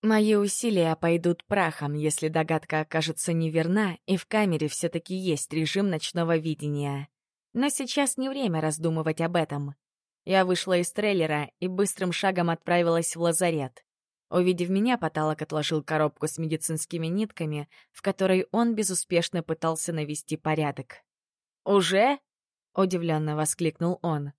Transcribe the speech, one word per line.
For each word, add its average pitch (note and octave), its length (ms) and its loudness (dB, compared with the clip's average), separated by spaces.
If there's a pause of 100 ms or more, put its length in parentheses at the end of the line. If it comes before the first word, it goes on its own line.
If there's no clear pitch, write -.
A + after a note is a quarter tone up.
Мои G#3+ 340 4
усилия G3 600 2
пойдут E3+ 480 2
прахом, D#3+ 500 -2
если D3+ 360 0
догадка D#3+ 500 0
окажется D#3+ 540 -2
неверна E3 720 0
и F#3+ 100 2
в F3 120 -4
камере F3 420 2
всё-таки E3 440 -4
есть F#3 380 -2
режим D#3+ 380 0
ночного E3+ 480 0
видения. D3 720 -4 (420)
Но C4 160 0
сейчас C#4 480 -2
не C4 140 -4
время A#3 320 -2
раздумывать D#3+ 580 -2
об E3 160 -2
этом. C#3+ 400 -2 (480)
Я F#3+ 220 4
вышла F3+ 320 0
из F3 160 0
трейлера E3 680 0
и F3+ 80 -2
быстрым F#3 460 -2
шагом F3+ 360 0
отправилась E3+ 680 2
в - 20 -12
лазарет. E3 640 0 (460)
Увидев F3+ 400 2
меня, A3 280 2
патолог D#3 440 -2
отложил D#3 420 -2
коробку D#3 460 0
с - 80 -8
медицинскими D#3+ 680 -4
нитками, E3 600 -4 (240)
в - 100 -20
которой F#3+ 500 2
он A#3 220 2
безуспешно F3+ 680 0
пытался D#3+ 480 -4
навести D3+ 460 -6
порядок. D3+ 680 -2 (600)
«Уже?» — G3 540 4 (540)
удивлённо E3 640 0
воскликнул E3 640 -2
он. D3 380 -4